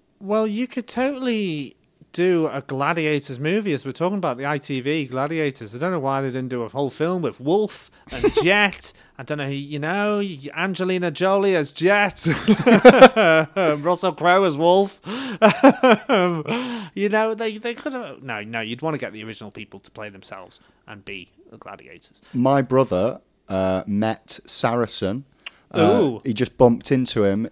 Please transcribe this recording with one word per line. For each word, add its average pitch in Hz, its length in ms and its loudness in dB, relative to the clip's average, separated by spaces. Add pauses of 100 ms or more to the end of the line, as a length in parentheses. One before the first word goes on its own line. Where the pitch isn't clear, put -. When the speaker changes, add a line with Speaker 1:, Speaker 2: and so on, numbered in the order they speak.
(200)
Speaker 1:
Well, 214 280 -4
you 220 200 -6
could 247 200 -10
totally 233 880 -6 (380)
do 170 340 0
a 135 140 -6
Gladiators 147 800 -4
movie, 185 340 -2
as 135 120 -6
we're 135 60 -8
talking 180 260 -4
about 156 200 -4
the 135 100 -8
I 147 100 -2
T 139 240 -6
V 147 240 -4
Gladiators. 131 720 -6
I 123 40 -14
don't 175 120 -4
know 175 80 -4
why 135 220 -2
they 135 80 -4
didn't 127 180 -6
do 123 160 -6
a 110 60 -8
whole 135 200 -4
film 175 320 -4
with 123 180 -6
Wolf 190 520 -4 (200)
and 131 220 0
<laughs> 440 100 0
Jet. 202 480 0 (280)
I 135 40 -14
don't 147 140 -8
know 143 80 -6
who, 139 80 -6
you 143 240 -8
know, 202 420 -2 (360)
Angelina 180 560 -2
Jolie 190 440 0
as 147 160 -2
Jet, 202 540 0
<laughs> 214 880 8 (400)
Russell 170 580 0
Crowe 175 300 4
as 160 140 2
Wolf. 185 480 2
<laughs> 240 340 -8 (720)
Um, 180 340 0 (520)
you 196 120 -2
know, 220 260 0
they, 220 240 -6
they 233 180 -8
could 269 180 -10
have. 214 300 -12
No, 123 200 -8
no, 113 180 -8
you'd 117 200 -8
want 156 140 -4
to - 20 -6
get 117 160 -10
the 107 100 -14
original 110 280 -14
people 101 300 -18
to - 100 -20
play 107 180 -16
themselves 98 500 -20 (280)
and 101 180 -20
be 92 240 -16 (220)
the 110 60 -20
Gladiators. - 640 -20 (120)
Speaker 2:
My 131 280 2
brother, 123 600 0 (260)
uh, 95 400 -2
met 107 580 -4
Saracen. 117 760 -2 (480)
Uh, 170 100 -2 (200)
Speaker 1:
Ooh. 127 240 -2
Speaker 2:
he 120 80 -2
just - 240 -2
bumped 120 340 4
into 127 320 0
him 101 280 0